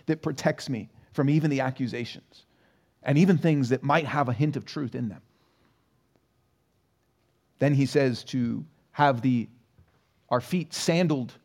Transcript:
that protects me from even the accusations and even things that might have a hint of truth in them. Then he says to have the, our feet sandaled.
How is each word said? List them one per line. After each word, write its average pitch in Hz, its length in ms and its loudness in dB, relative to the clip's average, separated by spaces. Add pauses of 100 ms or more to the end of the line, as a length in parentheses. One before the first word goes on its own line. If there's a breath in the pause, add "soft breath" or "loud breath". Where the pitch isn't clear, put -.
that 156 160 -2
protects 151 460 -4
me 113 200 -6 (220 soft breath)
from 139 180 0
even 151 220 2
the 135 100 -2
accusations 120 840 -8 (580)
and 139 160 2
even 180 180 6
things 143 320 2
that 131 140 0
might 147 220 2
have 135 240 -2
a 120 40 -2
hint 147 220 -2
of 127 100 -8
truth 135 300 -10
in 123 140 -4
them. 90 120 -14 (2500)
Then 143 160 4
he 135 100 4
says 131 400 2
to 120 400 -4 (280)
have 135 280 2
the, 120 260 2 (840)
our 123 120 0
feet 170 320 -4
sandaled. 156 600 0 (120)